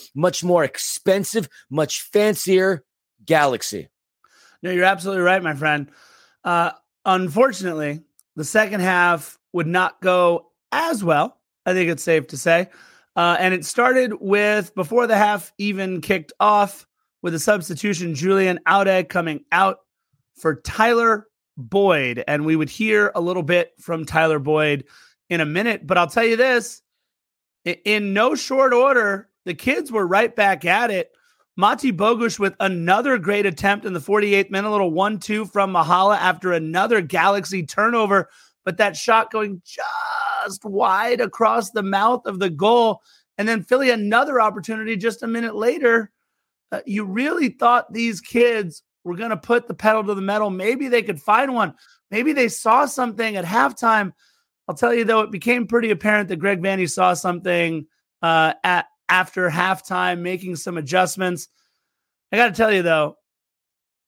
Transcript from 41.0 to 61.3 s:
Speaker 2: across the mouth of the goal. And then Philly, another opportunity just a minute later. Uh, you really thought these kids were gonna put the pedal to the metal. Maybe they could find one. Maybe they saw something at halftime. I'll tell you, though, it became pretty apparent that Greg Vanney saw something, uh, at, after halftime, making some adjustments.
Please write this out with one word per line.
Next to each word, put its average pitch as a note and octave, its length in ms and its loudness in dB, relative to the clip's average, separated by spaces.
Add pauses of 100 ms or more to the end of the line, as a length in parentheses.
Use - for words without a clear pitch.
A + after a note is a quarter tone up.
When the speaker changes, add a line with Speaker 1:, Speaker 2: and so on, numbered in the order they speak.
Speaker 2:
across A3 520 -2
the G#3+ 100 -4
mouth G3+ 420 0
of G3 140 -8
the F#3+ 100 0
goal. G#3+ 540 2 (340)
And G#3 100 -4
then A3 160 -2
Philly, C4 280 2
another A#3 500 2
opportunity A3 560 -4
just A3+ 260 -4
a - 40 -8
minute A3+ 280 -4
later. A#3 560 0 (640)
Uh, - 140 -6
you G#3 180 -4
really C4 460 -2
thought A#3+ 420 0
these A3+ 300 -4
kids A3+ 600 0 (220)
were F3 120 -8
gonna A3 200 -6
put A#3+ 300 0
the F#3+ 80 -10
pedal G#3+ 300 2
to G3+ 100 -2
the G3 80 -6
metal. G#3 260 0
Maybe A3 400 -2
they A#3+ 140 2
could E3+ 180 -6
find B3+ 320 2
one. G#3 220 -2 (360)
Maybe B3+ 220 0
they B3+ 160 2
saw B3+ 380 2
something A3+ 500 -4
at F3+ 80 -4
halftime. A3 680 0 (540)
I'll C3+ 100 -8
tell A#3+ 180 2
you, A#3 100 2
though, A3 160 2
it G#3+ 100 -2
became A#3 360 -2
pretty A3+ 240 0
apparent G#3 380 0
that F3+ 100 -6
Greg F#3 240 -2
Vanney F#3+ 260 -2
saw F#3 240 2
something, E3+ 760 -2 (360)
uh, D#3+ 400 2
at, F3+ 240 0 (220)
after F3+ 420 0
halftime, F3+ 720 -2
making F3+ 340 -6
some F3 240 -8
adjustments. F3+ 720 -2 (800)